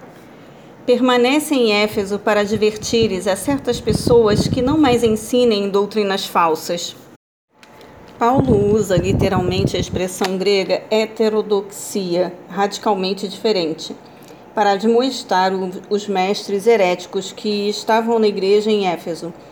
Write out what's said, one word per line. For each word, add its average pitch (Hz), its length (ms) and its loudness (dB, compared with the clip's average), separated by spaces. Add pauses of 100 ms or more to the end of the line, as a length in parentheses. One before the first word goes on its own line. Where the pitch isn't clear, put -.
(840)
permanece 254 720 2
em 233 160 2
Éfeso 208 480 0
para 208 220 2
advertires 208 840 0
a 190 100 0
certas 269 420 -2
pessoas 220 640 2
que - 160 -2
não 277 160 2
mais 240 280 4
ensinem 214 640 0
doutrinas 202 560 -2
falsas. 170 720 -2 (1200)
Paulo 240 560 2
usa 196 220 0
literalmente 185 800 2
a 208 40 0
expressão 185 580 -4
grega 185 520 0
heterodoxia, 208 1400 -2 (140)
radicalmente 196 800 -2
diferente, 185 640 -4 (600)
para 208 180 2
admoestar 214 840 0
o, 190 160 -4 (200)
os 202 180 -2
mestres 196 580 -2
heréticos 190 680 0
que 208 340 -4
estavam 226 500 0
na 220 80 2
igreja 208 460 2
em 202 160 0
Éfeso, 170 460 -6 (180)